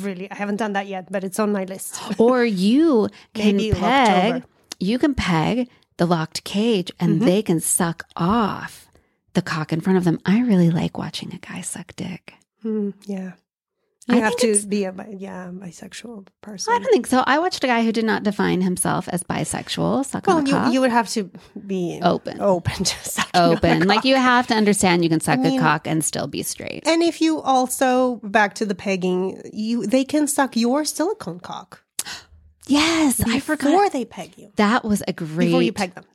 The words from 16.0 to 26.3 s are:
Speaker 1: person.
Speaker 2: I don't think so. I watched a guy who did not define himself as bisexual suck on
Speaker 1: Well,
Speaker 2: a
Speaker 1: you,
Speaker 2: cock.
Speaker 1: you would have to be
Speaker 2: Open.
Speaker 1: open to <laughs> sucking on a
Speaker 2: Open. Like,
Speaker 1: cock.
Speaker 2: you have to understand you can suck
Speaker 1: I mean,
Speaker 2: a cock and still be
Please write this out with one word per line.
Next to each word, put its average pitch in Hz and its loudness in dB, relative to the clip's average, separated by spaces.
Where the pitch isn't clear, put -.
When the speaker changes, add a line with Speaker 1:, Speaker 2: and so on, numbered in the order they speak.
Speaker 1:
person. 214 -6
Speaker 2:
I 480 2
don't 508 2
think 247 2
so. 254 2
I 277 4
watched 359 -2
a - 0
guy 233 2
who 226 2
did 220 0
not 208 0
define 185 0
himself 180 0
as - -4
bisexual 165 -4
suck - -6
on 370 4
Speaker 1:
Well, 302 0
Speaker 2:
a - -2
Speaker 1:
you, 277 2
Speaker 2:
cock. 247 0
Speaker 1:
you 262 2
would 254 2
have 233 2
to 196 -4
be 175 -4
Speaker 2:
Open. 175 0
Speaker 1:
open 185 0
to - -2
<laughs> - -18
sucking - -6
on 170 6
a 170 4
Speaker 2:
Open. 165 2
Like, 208 4
Speaker 1:
cock. 214 -2
Speaker 2:
you 262 6
have 254 4
to 240 0
understand 202 4
you 160 2
can 160 2
suck 156 0
Speaker 1:
I - 0
mean, 269 2
Speaker 2:
a - 2
cock 156 0
and 160 0
still - -4
be - -6